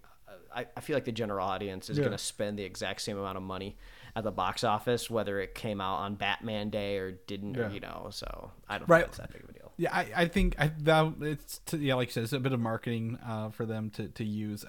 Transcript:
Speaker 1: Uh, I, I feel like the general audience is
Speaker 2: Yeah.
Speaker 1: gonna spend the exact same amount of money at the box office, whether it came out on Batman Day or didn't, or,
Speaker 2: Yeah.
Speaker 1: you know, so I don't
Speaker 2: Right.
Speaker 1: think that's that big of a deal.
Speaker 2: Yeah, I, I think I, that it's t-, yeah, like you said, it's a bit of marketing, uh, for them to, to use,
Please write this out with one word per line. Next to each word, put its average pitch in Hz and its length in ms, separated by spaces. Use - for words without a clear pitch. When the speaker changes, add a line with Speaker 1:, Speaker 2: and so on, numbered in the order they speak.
Speaker 1:
Uh, 104 60
I, 123 120
I - 40
feel 151 160
like 123 80
the 123 80
general 104 340
audience 95 440
is 147 80
Speaker 2:
Yeah. 143 60
Speaker 1:
gonna 120 140
spend 104 400
the 101 60
exact 95 380
same 107 160
amount 95 180
of 95 80
money 95 320
at 113 80
the 104 80
box 92 320
office, 113 440
whether 101 320
it 92 140
came 104 260
out 95 180
on 101 180
Batman 104 540
Day 101 260
or 95 160
didn't, 101 440
or, 113 120
Speaker 2:
Yeah. - 20
Speaker 1:
you 95 100
know, 87 300
so - 400
I 101 100
don't - 100
Speaker 2:
Right. 165 160
Speaker 1:
think - 120
that's - 20
that - 140
big - 120
of - 60
a - 20
deal. - 240
Speaker 2:
Yeah, 165 180
I, 180 220
I 170 100
think 185 320
I, 151 220
that 156 400
it's 151 400
t-, - 160
yeah, 143 180
like 123 140
you - 40
said, 117 120
it's 113 80
a 139 80
bit 131 120
of 127 60
marketing, 113 640
uh, 107 260
for 113 140
them 110 260
to, 104 180
to 110 160
use, 107 440